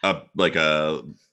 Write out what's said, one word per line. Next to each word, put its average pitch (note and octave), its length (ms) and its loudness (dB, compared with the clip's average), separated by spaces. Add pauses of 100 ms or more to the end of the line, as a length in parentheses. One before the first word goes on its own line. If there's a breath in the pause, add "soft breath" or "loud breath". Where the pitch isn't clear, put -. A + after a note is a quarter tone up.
a, F#2+ 200 0 (120)
like, F2 220 2
a D#2 460 0 (280)